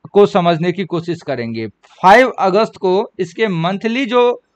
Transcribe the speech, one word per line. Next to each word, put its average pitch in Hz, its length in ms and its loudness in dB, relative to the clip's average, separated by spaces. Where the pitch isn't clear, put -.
को 202 140 6
समझने 175 460 0
की 185 120 -6
कोशिश 165 380 -8
करेंगे। 117 440 -8
फ़ाइव 247 380 6
अगस्त 190 360 0
को 185 180 -2
इसके 190 300 -4
मंथली 196 580 -4
जो 240 360 0